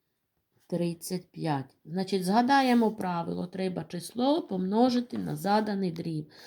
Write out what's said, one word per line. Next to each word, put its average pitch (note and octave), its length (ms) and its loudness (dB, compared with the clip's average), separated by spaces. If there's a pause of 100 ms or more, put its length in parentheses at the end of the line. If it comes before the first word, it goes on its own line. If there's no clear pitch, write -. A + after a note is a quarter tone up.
(680)
тридцять F3 640 -4
п'ять. D3+ 540 -4
Значить, F#3 400 -2
згадаємо A#3+ 640 4
правило. F3+ 560 -4
Треба F3+ 420 -4
число B3 540 -2
помножити A#3 760 2
на D#3+ 180 -4
заданий G3 540 0
дріб. D#3+ 400 -8 (160)